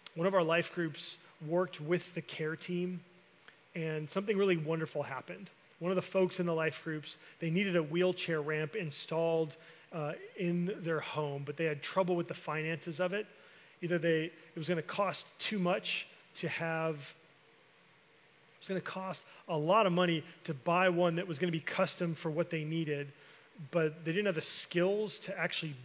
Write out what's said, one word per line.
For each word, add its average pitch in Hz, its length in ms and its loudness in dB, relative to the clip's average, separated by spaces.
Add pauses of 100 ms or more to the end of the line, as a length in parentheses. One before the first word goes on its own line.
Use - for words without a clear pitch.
(160)
one 165 120 0
of 196 80 2
our 180 80 6
life 165 300 2
groups 160 440 -4 (300)
worked 175 340 0
with 165 320 0
the 170 80 -6
care 160 340 -4
team, 180 460 -4 (720)
and 156 340 -4
something 202 280 0
really 196 180 6
wonderful 160 480 -2
happened. 180 460 -8 (300)
One 175 120 0
of 190 40 0
the 180 80 4
folks 185 360 2
in 180 60 2
the 170 80 2
life 160 300 0
groups, 156 340 -6 (220)
they 165 100 -2
needed 185 260 2
a 170 80 6
wheelchair 170 560 2
ramp 151 360 -2
installed, 165 800 0 (340)
uh, 156 220 -4 (240)
in 175 360 0 (100)
their 160 180 0
home, 143 440 -4
but 147 120 -8
they 165 80 0
had 147 180 -2
trouble 185 320 2
with 170 120 0
the - 80 -8
finances 156 680 -4
of 180 120 0
it. 208 120 -4 (560)
Either 175 160 2
they, 160 280 4
it - 320 -14
was 160 120 -4
gonna 170 120 2
cost 185 440 -2 (140)
too 214 200 -2
much 185 480 0 (280)
to 175 120 -6
have, 160 480 -2
it - 1600 -20
was - 100 -14
gonna 185 120 0
cost 190 400 -6 (280)
a 170 80 0
lot 190 300 6
of 180 40 4
money 170 320 4 (220)
to 165 80 -4
buy 175 340 4
one 175 280 4
that 185 120 -2
was 160 100 -4
gonna 175 140 2
be 165 80 0
custom 170 560 0
for 165 140 -4
what 165 200 0
they 160 140 -2
needed, 151 480 -2 (600)
but 160 340 2
they 160 60 0
didn't 202 160 2
have 185 80 2
the 156 60 -2
skills 196 800 0
to 185 180 -8
actually 165 360 -2 (100)